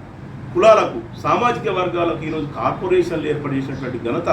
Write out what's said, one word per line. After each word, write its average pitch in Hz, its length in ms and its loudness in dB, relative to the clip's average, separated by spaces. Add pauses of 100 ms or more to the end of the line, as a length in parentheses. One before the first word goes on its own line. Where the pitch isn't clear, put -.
(540)
కులాలకు, 196 440 6 (260)
సామాజిక 220 440 2 (120)
వర్గాలకు 170 500 0
ఈరోజు 151 260 -4
కార్పొరేషన్లు 156 760 0
ఏర్పాటు 139 260 -4
చేసినటువంటి 131 500 -6
ఘనత 160 260 -2